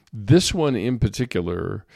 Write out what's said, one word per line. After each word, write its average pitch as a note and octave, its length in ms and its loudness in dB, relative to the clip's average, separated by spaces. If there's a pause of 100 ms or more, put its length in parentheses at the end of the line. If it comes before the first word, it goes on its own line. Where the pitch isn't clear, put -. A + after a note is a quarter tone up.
(140)
this A2+ 400 4
one D3 240 0
in A#2 220 -2
particular G2 840 -4 (100)